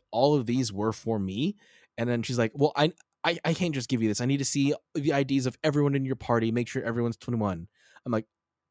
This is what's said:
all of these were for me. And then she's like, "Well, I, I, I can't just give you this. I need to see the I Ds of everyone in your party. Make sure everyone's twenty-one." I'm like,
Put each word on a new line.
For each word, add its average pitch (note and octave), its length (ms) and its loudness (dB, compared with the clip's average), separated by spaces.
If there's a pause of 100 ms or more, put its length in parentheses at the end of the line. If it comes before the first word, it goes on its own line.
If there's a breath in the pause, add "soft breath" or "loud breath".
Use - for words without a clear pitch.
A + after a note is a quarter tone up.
(120)
all C#3 240 4
of C3 100 2
these A#2+ 260 0
were G#2 220 0
for A2+ 240 -2
me. G#2 400 -2 (400 soft breath)
And A#2 120 -2
then A#2+ 140 0
she's B2 140 -2
like, A#2 180 2
"Well, C#3+ 200 2
I, D#3 180 2 (300)
I, E3+ 220 0
I E3 80 2
can't E3+ 220 -2
just B2 140 -4
give B2 120 0
you A2 80 2
this. G2+ 120 -2
I B2 40 -2
need C#3 120 2
to C#3 80 -4
see C#3 280 0 (220)
the D3 180 0
I C#3+ 100 2
Ds C3+ 220 0
of B2+ 180 -2
everyone C#3+ 320 2
in C3+ 100 0
your C3 120 -2
party. A2+ 340 0
Make A#2 160 0
sure - 160 -6
everyone's A#2 340 -2
twenty-one." G#2 500 -2 (380 soft breath)
I'm B2+ 60 -4
like, A2 140 0 (460)